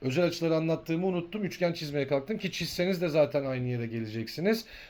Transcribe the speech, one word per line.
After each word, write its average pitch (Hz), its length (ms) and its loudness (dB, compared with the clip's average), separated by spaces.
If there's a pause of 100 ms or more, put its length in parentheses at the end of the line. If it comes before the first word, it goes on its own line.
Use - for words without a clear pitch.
özel 131 220 4
açıları 165 300 2
anlattığımı 165 520 2
unuttum. 185 380 -2
Üçgen 175 280 0
çizmeye 143 340 -2
kalktım 143 320 0
ki 180 140 -4
çizseniz 180 500 0
de 175 60 2
zaten 147 360 4
aynı 127 240 -2
yere 120 180 0
geleceksiniz. 117 800 -2 (260)